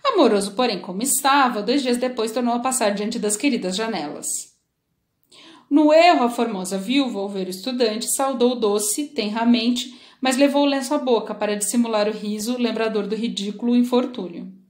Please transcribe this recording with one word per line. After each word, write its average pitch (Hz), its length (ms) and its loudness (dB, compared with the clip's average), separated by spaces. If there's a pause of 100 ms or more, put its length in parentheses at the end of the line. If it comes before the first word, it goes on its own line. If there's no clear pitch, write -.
Amoroso, 247 480 4
porém, 226 280 -2
como 196 220 -8
estava, 269 600 2
dois 277 200 0
dias 247 140 0
depois 240 360 -2
tornou 240 220 0
a 240 60 -2
passar 247 300 0
diante 208 280 -4
das 208 180 -2
queridas 214 380 -2
janelas. 185 520 -6 (1400)
No 302 220 6
erro, 320 320 6
a 233 40 2
formosa 196 480 -4
viúva, 233 440 0
ao 196 80 -6
ver 190 180 -6
o 185 40 -8
estudante, 233 640 -2
saudou 254 400 0
doce, 214 520 -2
tenramente, 226 920 0 (220)
mas 262 160 0
levou 285 260 4
o 285 40 4
lenço 277 260 -2
à 294 60 0
boca 226 360 0
para 208 220 -2
dissimular 220 500 0
o 214 60 -2
riso, 214 460 -6
lembrador 214 480 -2
do 214 100 -4
ridículo 208 580 -2
infortúnio. 233 800 0 (180)